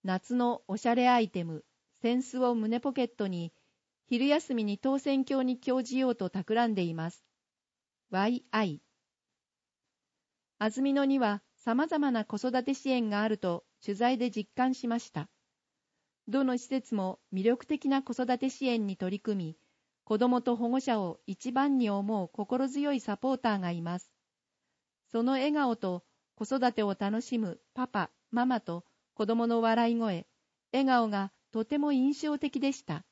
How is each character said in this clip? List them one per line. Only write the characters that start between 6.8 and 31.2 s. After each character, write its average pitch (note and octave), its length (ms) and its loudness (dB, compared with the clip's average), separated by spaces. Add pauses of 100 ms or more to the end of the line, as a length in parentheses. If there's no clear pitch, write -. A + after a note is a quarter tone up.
い E3 120 -2
ま E3 160 -4
す。 - 140 -20 (880)
ワ F#3+ 180 2
イ B3 240 -2
ア A3 100 2
イ。 D#3+ 180 -2 (1800)
安 A3 240 -2
曇 C#4 100 2
野 C#4 120 2
に C#4 140 4
は G#3 240 0 (140)
様 B3+ 320 0
々 C#4+ 240 2
な A3 120 0
子 - 120 -6
育 B3+ 260 0
て C#4 100 -2
支 C4+ 160 -4
援 A#3+ 220 0
が G3+ 120 0
あ A3 60 0
る G#3+ 80 0
と F3 280 -4 (200)
取 G3+ 120 -4
材 A#3+ 200 2
で A#3+ 140 0
実 G#3 240 -6
感 B3+ 200 0
し B3 120 -6
ま A#3 120 -2
し - 140 -10
た。 D#3+ 160 -6 (1000)
ど C4+ 160 2
の B3+ 120 0
施 - 120 -8
設 C4 260 -4
も F#3 240 -4 (140)
魅 F#3+ 100 -2
力 A#3 240 2
的 D4+ 220 -2
な C4+ 140 2
子 B3+ 100 -8
育 B3 260 0
て C4+ 100 -2
支 C4 180 -4
援 A3+ 200 0
に F#3+ 100 -4
取 F#3+ 220 -4
り - 20 -8
組 G3 240 -2
み、 D#3+ 120 -8 (480)
子 G#3+ 140 0
ど B3 100 4
も B3 120 4
と A#3+ 140 0
保 A#3 140 -2
護 C4 100 2
者 A#3+ 220 0
を F3 260 -4
一 G3 240 -8
番 C4+ 280 2
に A3+ 120 2
思 G3+ 340 -2
う E3 40 -8
心 B3+ 400 -2
強 C#4+ 240 -2
い C4+ 80 0
サ G3+ 160 -4
ポ C4 180 0
ー C4 40 -4
タ A3 180 0
ー G3 40 -2
が F3 120 -2
い E3+ 100 -6
ま F3 160 -6
す。 - 140 -16 (1000)
そ A#3 140 0
の C4 80 2
笑 C4+ 200 0
顔 C4+ 220 2
と F3+ 300 -4 (320)
子 G#3+ 80 -6
育 B3+ 280 2
て A3 120 -2
を G3 140 0
楽 G#3 240 -2
し A#3+ 160 -4
む F#3+ 220 -4 (140)
パ B3+ 140 -4
パ、 F#3+ 220 -2 (200)
マ A#3+ 160 0
マ B3 140 0
と E3+ 240 -8 (300)
子 G#3+ 120 -2
ど A3+ 80 2
も A#3 120 2
の A#3 140 2
笑 A3+ 320 4
い A#3 40 2
声、 G3+ 300 -2 (460)
笑 C4+ 140 2
顔 A#3+ 220 4
が G3 240 -2 (180)